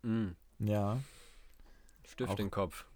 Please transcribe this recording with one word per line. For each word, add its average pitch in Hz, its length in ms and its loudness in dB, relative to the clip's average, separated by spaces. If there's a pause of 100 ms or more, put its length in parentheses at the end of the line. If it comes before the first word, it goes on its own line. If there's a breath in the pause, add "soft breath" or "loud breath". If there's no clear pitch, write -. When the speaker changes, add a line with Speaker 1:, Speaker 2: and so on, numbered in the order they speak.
Speaker 1:
Mhm. 110 320 2 (240)
Speaker 2:
Ja. 104 400 4 (1040 loud breath)
Speaker 1:
Stift - 260 -4
Speaker 2:
Auch 101 80 2
Speaker 1:
in 104 80 0
den 95 40 0
Kopf. 95 460 -2